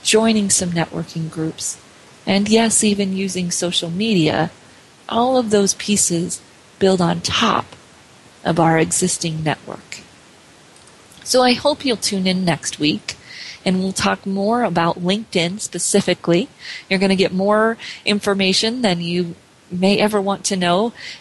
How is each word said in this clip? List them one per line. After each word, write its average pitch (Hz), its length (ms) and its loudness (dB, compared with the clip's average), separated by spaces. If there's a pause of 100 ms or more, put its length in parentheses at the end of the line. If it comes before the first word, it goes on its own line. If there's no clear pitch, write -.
joining 220 480 2
some 180 220 0
networking 165 580 -4
groups, - 480 -6 (480)
and 196 200 2
yes, 220 380 4
even 202 320 0
using 185 340 -4
social 175 380 -2
media. 170 640 2 (580)
All 247 300 2
of 233 100 0
those 202 240 2
pieces 180 720 -2 (360)
build 190 220 4
on 170 220 2
top - 520 -2 (680)
of 175 160 0
our 165 180 4
existing 170 640 -2
network. - 580 -6 (1200)
So 254 180 2
I 247 120 4
hope 294 300 -2
you'll 247 120 0
tune 190 320 -2
in 185 160 0
next 160 340 -2
week, 156 380 -2 (480)
and 185 160 0
we'll 190 100 -2
talk 196 340 -2
more 202 380 0
about 170 400 0
LinkedIn 185 580 -2
specifically. 180 880 0 (400)
You're 190 120 0
gonna 196 160 2
get 185 180 0
more 214 420 2 (280)
information 202 800 0
than 180 180 2
you 170 340 -2 (340)
may 190 300 2
ever 208 220 2
want 190 240 -4
to 202 120 -2
know, 180 360 2 (280)